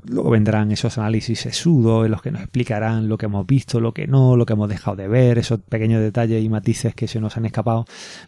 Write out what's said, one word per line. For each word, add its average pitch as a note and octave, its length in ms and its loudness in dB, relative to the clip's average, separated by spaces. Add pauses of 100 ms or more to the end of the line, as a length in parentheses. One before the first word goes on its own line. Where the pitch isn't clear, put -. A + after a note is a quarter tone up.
Luego - 240 -2
vendrán G#2+ 420 2
esos A2 280 -4
análisis A2 400 -2
sesudos A2+ 680 2
en A2 60 2
los G#2+ 100 -4
que - 80 -8
nos D3+ 120 -6
explicarán A2 680 -2
lo G#2+ 80 -2
que A2+ 80 -4
hemos G2+ 220 -4
visto, C3 320 2
lo A2+ 160 0
que G#2 100 -6
no, C3 320 6
lo A#2 80 4
que A2 80 -2
hemos G#2 160 0
dejado G2+ 260 -4
de F#2+ 120 -10
ver, A#2+ 320 4
esos A2+ 220 -2
pequeños A2+ 380 0
detalles A2 440 0
y A2 60 0
matices A2 440 -2
que - 140 -6
se A2+ 120 -6
nos A2 180 -4
han A2+ 100 -4
escapado, A2+ 380 -2 (420)